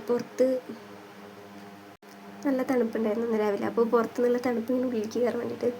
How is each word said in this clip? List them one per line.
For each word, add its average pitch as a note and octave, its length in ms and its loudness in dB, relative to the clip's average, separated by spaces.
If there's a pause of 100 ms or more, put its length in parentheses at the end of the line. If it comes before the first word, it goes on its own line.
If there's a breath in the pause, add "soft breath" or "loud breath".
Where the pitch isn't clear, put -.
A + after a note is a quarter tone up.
പുറത്ത് B3+ 520 2 (1900)
നല്ല C4 180 2
തണുപ്പുണ്ടായിരുന്നു A3+ 640 2
ഇന്ന് A3 120 2
രാവിലെ. G#3 260 0
അപ്പോൾ A3 200 2
പുറത്ത് A#3 360 2
നല്ല A#3+ 160 4
തണുപ്പ് A#3+ 340 0
ഇങ്ങനെ B3+ 160 2
ഉള്ളിലേക്ക് A3+ 320 -2
കയറാൻ A#3+ 200 2
വേണ്ടിയിട്ട്, A#3+ 400 -2